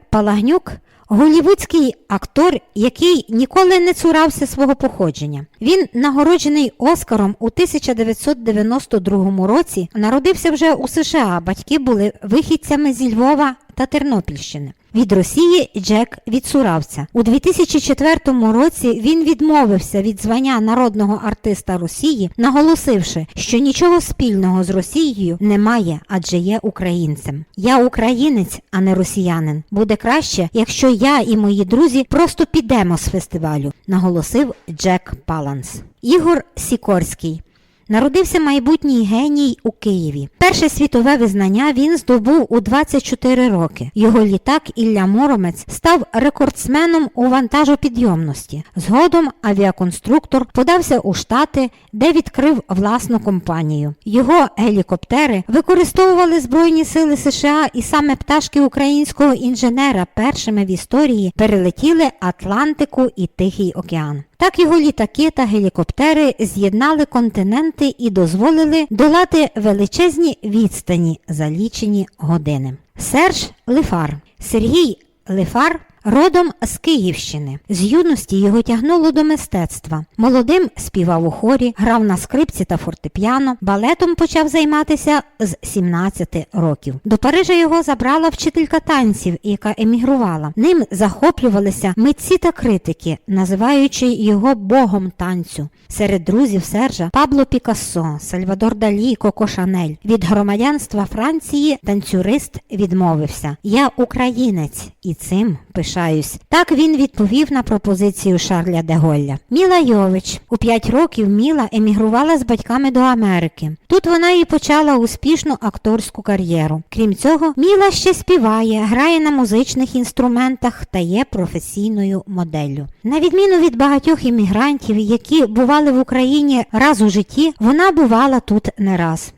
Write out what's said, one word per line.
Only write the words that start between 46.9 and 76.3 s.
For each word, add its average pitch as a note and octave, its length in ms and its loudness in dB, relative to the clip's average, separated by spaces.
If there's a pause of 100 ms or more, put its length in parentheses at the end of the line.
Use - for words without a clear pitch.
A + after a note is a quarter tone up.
у B3 120 0
вантажопідйомності. A#3+ 1400 0 (120)
Згодом D#4 540 2 (120)
авіаконструктор G3+ 1120 0
подався C#4+ 460 2
у G3 140 -2
Штати, C4 560 -2 (240)
де C4 180 2
відкрив D4 560 0
власну G#3+ 520 -2
компанію. D#3+ 760 -2 (120)
Його B3+ 420 4 (100)
гелікоптери G#3 880 0
використовували F4 920 2
Збройні D#4+ 460 2
сили D#4 280 0
С C#4+ 180 0
Ш - 160 -2
А, D4 260 2
і B3 80 -4
саме D4 340 0
пташки C#4+ 460 0
українського C#4+ 720 2
інженера B3 840 0
першими G#3+ 500 0
в F#3 60 -4
історії A3 640 0
перелетіли A3 720 2 (100)
Атлантику B3+ 960 -2
і F#3 120 -4
Тихий F#3 460 -4
океан. D3+ 500 -6 (140)
Так F#4 220 0
його E4+ 180 4
літаки D4+ 520 0
та C4 160 -2
гелікоптери B3 920 0
з'єднали A3 680 0
континенти B3 920 0
і A#3 120 -2
дозволили D4 800 2
долати D4+ 680 2
величезні A#3+ 880 0
відстані F3+ 840 -2
за D#3 220 -4
лічені G3+ 580 -4 (100)
години. D3 600 -4 (200)
Серж - 520 0 (180)
Лифар. E3+ 500 -2 (220)
Сергій A#3+ 580 0 (320)
Лифар A#3+ 500 -2 (240)
родом D#4 460 2 (120)